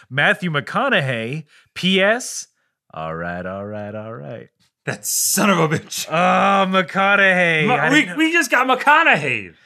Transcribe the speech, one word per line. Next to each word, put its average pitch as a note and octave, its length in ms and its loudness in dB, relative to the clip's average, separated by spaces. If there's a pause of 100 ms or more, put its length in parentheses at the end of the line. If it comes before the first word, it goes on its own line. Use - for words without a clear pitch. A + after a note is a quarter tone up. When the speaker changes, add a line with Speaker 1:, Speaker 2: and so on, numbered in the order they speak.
Speaker 1:
Matthew E3+ 420 0
McConaughey. D3 960 -2 (300)
P F#3 260 2
S." A3 460 -2 (460)
All D#2+ 220 -8
right, F2 300 -8
all G2 200 -8
right, G#2 300 -12
all A2 180 -12
right. B2 360 -16 (360)
Speaker 2:
That - 200 -8
son - 440 0
of F#3 100 4
a D#3+ 100 2
bitch. - 400 -6
Speaker 1:
Oh, F#3 600 2
McConaughey. F#3+ 1000 2
Speaker 2:
Ma-, B3 80 2
Speaker 1:
I - 140 0
Speaker 2:
we, C#4 120 2
Speaker 1:
didn't G3+ 80 -2
know - 80 -10
Speaker 2:
we D#4+ 160 2
just E4+ 180 0
got B3+ 160 2
McConaughey. G#3+ 880 2 (100)